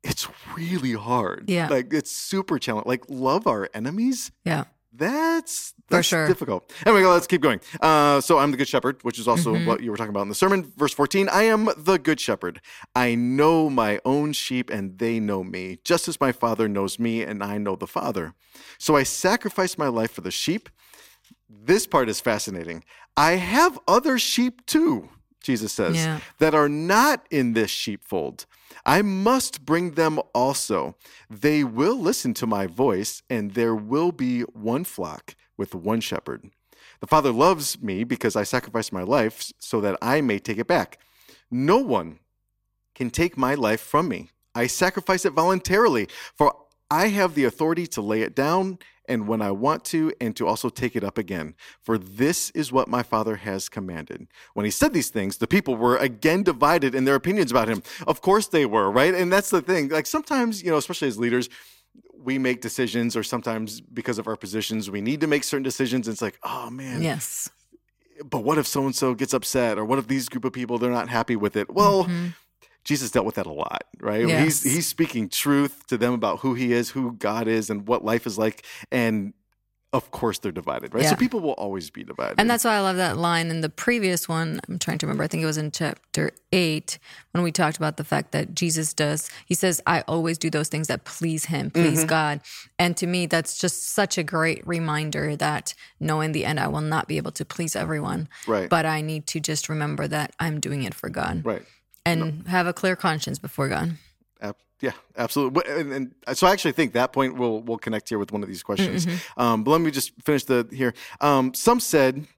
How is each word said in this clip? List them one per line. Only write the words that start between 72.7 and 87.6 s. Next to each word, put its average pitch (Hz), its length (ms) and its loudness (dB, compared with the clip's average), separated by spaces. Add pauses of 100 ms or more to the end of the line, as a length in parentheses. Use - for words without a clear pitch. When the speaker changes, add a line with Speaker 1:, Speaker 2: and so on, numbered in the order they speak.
Speaker 1:
Jesus 131 280 -2
dealt 104 160 2
with 110 80 -4
that 98 100 -4
a 78 80 -10
lot, - 300 -6 (160)
right? 110 280 0
Speaker 2:
Yes. 156 360 4
Speaker 1:
He's, 131 100 2
he's 165 140 0
speaking 113 420 -2
truth 143 560 0
to 120 140 -2
them 123 140 2
about 107 260 0
who 131 160 0
he 123 180 0
is, 120 160 2
who 127 220 -4
God 110 360 -4
is, 110 220 0
and 101 180 -4
what 117 160 0
life 113 220 0
is 107 140 -6
like. 110 260 -2 (260)
And 110 420 0 (600)
of 131 160 -2
course - 300 -2
they're 98 120 -4
divided, 76 440 -8
right? 127 80 2
So 151 80 4
Speaker 2:
Yeah. - 60 2
Speaker 1:
people 240 240 0
will 151 100 -2
always 95 400 -6
be 50 120 -14
divided. - 360 -6
Speaker 2:
And 220 100 2
that's 240 140 0
why 226 140 2
I - 20 2
love 190 160 0
that 180 240 0
line 165 320 0
in 165 100 -2
the 156 80 -2
previous 196 580 0
one. 160 400 -2
I'm 175 120 -8
trying 160 180 -2
to 156 80 -4
remember. 147 180 -2
I 156 40 -2
think 160 160 -2
it - 20 0
was 156 140 -2
in 151 100 -4
chapter - 640 -4 (200)
eight 170 460 0 (360)
when 175 100 0
we 170 80 0
talked 156 260 0